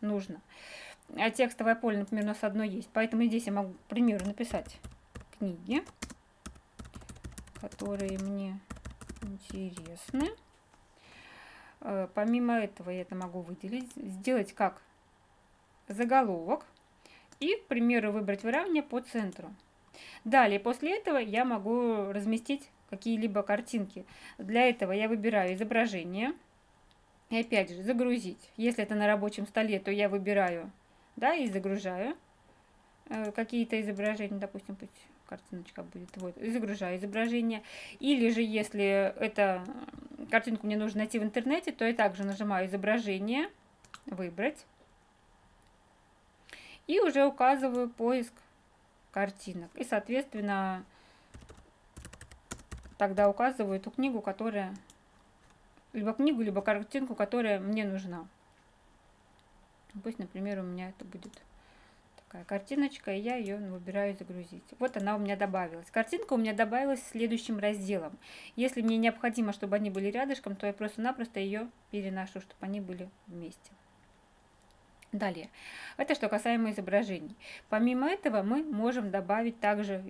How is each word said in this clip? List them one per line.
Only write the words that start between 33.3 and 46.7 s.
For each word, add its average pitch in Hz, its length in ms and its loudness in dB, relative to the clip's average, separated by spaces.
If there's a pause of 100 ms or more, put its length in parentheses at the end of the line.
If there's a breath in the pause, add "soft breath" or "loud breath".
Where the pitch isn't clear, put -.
какие-то 226 480 0
изображения, 208 580 -2
допустим, 196 380 -8
пусть 196 160 -16 (360)
картиночка - 540 -12
будет, 175 340 -14
вот, 180 220 -8
и 220 120 -4
загружаю 202 480 -2
изображение. 226 640 0 (380 loud breath)
Или 247 300 6
же, 226 100 4
если 202 800 4
это, 202 440 4 (560)
м, - 80 -8
картинку 220 400 2
мне 208 100 2
нужно 214 240 0
найти 220 180 0
в 208 40 0
интернете, 254 480 0
то - 140 0
я 226 80 4
также 202 320 2
нажимаю 196 420 0
изображение, 208 840 0 (560)
выбрать, 185 580 -4 (2250 loud breath)